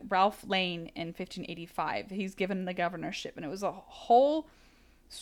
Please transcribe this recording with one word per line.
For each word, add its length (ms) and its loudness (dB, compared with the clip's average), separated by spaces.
Ralph 360 4
Lane 480 0
in 200 -6
fifteen 340 -8
eighty-five. 600 -6
He's 240 -4
given 320 -2
the 80 -4
governorship, 640 -4
and 80 -8
it 40 -6
was 140 -8
a 100 -2
whole, 800 4